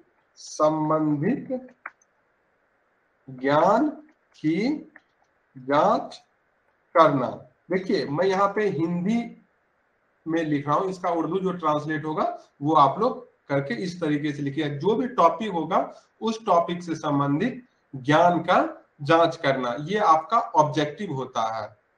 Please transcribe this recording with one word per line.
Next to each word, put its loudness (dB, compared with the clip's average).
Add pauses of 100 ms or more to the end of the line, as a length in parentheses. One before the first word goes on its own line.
(400)
संबंधित -2 (1600)
ज्ञान 2 (460)
की -2 (880)
जांच 0 (760)
करना। 4 (440)
देखिए 0
मैं -2
यहाँ 2
पे 0
हिंदी -2 (1080)
में -2
लिख -2
रहा 2
हूँ, -2
इसका -6
उर्दू -2
जो -2
ट्रांसलेट -2
होगा -2 (360)
वो 0
आप 6
लोग -2 (260)
करके -2
इस -8
तरीके -2
से -8
लिखिए। -4
जो 0
भी -2
टॉपिक 2
होगा -2 (420)
उस -6
टॉपिक 2
से -6
संबंधित -2 (300)
ज्ञान 4
का 4 (420)
जांच 4
करना, -2
ये -4
आपका 4
ऑब्जेक्टिव 0
होता -4 (100)
है। -8 (300)